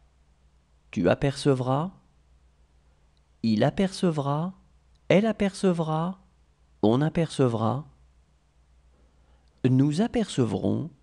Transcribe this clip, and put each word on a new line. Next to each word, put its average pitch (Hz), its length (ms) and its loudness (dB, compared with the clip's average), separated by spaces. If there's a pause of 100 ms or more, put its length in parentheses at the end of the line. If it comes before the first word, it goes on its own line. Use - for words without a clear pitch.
(920)
Tu 90 200 2
apercevras. 139 800 0 (1500)
Il 110 200 2
apercevra. 156 920 -2 (540)
Elle 196 180 4
apercevra. 180 920 -2 (640)
On 117 200 4
apercevra. 131 840 0 (1800)
Nous 143 320 2
apercevrons. 117 880 -2 (120)